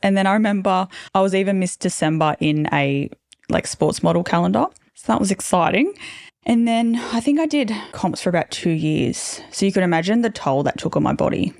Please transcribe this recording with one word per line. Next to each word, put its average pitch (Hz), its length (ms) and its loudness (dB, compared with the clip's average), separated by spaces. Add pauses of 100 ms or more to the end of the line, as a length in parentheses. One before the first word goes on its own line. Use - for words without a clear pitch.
And 196 140 2
then 190 100 2
I 190 60 4
remember 196 540 2 (260)
I 190 80 4
was 196 120 2
even 190 260 2
Miss 180 160 -2
December 156 640 -2
in 151 320 0
a, 139 380 0 (400)
like, - 180 0
sports - 360 -2
model 170 200 2
calendar. 185 440 0 (280)
So - 160 -4
that 208 80 2
was 196 120 0
exciting. 196 600 0 (500)
And 233 240 2
then 233 280 0
I 233 240 -4
think 294 200 2
I 320 60 2
did 285 260 0 (200)
comps - 300 -4
for 190 80 0
about 175 220 0
two - 200 -2
years. - 720 -2 (100)
So - 140 0
you 196 60 2
could 190 120 2
imagine 180 380 2
the 233 80 0
toll 143 340 -2
that - 140 -2
took - 180 -4
on 151 80 2
my 131 100 2
body. - 460 0